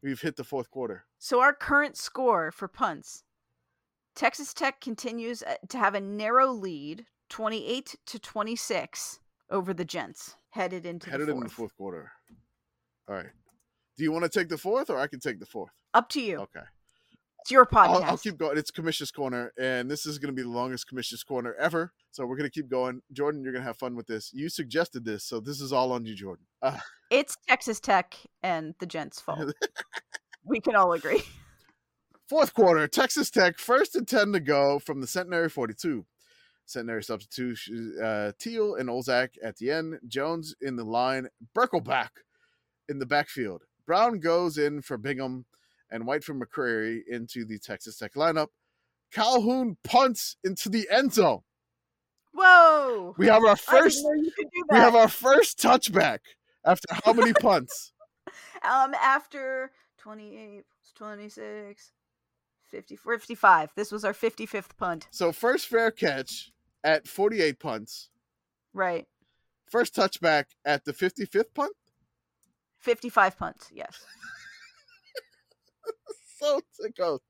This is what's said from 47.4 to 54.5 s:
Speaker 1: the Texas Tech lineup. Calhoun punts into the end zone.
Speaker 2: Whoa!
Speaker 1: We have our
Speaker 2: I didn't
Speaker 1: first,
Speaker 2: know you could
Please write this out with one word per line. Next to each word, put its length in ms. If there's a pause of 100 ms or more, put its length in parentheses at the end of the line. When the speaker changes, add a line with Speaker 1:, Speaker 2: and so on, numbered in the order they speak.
Speaker 1:
the 140
Texas 380
Tech 180
lineup. 320 (640)
Calhoun 720
punts 580
into 260
the 220
end 220
zone. 260 (920)
Speaker 2:
Whoa! 840
Speaker 1:
We 100
have 160
our 80
Speaker 2:
I 40
didn't 280
Speaker 1:
first, 200
Speaker 2:
know 100
you 220
could 180